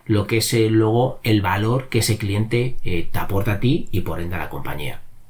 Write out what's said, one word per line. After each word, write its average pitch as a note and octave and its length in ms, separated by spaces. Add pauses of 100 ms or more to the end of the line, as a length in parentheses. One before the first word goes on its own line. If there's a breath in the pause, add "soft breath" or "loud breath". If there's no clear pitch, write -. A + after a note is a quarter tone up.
lo G#2 220
que A#2 100
es, - 160
eh, A2+ 160
luego A2 540
el G#2+ 180
valor G#2+ 480
que A#2 100
ese A2 200
cliente, G#2+ 640
eh, E2+ 280
te - 60
aporta G2 360
a G2 60
ti C3+ 320
y F#2 100
por E2+ 200
ende E2+ 140
a E2 40
la D2+ 120
compañía. C#2+ 500 (280)